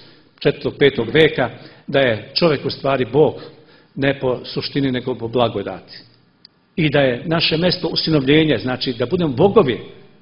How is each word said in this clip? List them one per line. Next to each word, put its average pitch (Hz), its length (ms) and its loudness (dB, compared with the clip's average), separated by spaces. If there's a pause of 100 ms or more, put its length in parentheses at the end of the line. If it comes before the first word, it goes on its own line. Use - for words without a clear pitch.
(380)
četvrtog, 135 400 -2
petog 131 300 2
veka, 139 420 2 (360)
da 139 120 0
je 113 360 0
čovjek 156 320 0
u 127 40 -6
stvari 135 420 -2
Bog, 135 220 4 (600)
ne 139 260 -2
po 127 240 -4
suštini 139 480 -4
nego 123 220 -4
po 113 140 -8
blagodati. 107 720 -2 (760)
I 156 140 2
da 143 100 2
je 123 260 2
naše 160 300 0
mesto 165 320 0
usinovljenje, 151 720 2
znači 127 340 -4
da 117 140 -4
budemo 175 260 -2
bogovi 143 480 2 (420)